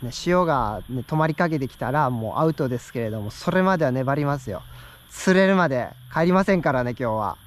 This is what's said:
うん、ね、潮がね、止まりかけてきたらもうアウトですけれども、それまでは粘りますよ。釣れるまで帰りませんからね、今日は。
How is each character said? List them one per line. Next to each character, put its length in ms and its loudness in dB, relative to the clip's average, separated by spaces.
う 20 -12
ん、 40 -6
ね、 40 -10
潮 320 2
が 440 0
ね、 180 -6
止 80 -6
ま 140 2
り 80 -2
か 120 0
け 120 -2
て 80 -4
き 80 -14
た 160 -4
ら 180 2
も 280 -6
う 20 -
ア 60 4
ウ 80 2
ト 140 -2
で 100 -4
す 140 -14
け 80 -6
れ 100 -4
ど 100 -6
も、 100 -8
そ 220 -6
れ 100 2
ま 160 2
で 60 2
は 80 2
粘 240 0
り 80 -2
ま 160 -2
す 100 -12
よ。 120 -8
釣 240 2
れ 120 6
る 80 4
ま 120 4
で 200 -2
帰 120 2
り 60 4
ま 120 4
せ 100 2
ん 80 0
か 80 2
ら 140 2
ね、 80 -2
今 180 -2
日 40 0
は。 220 -2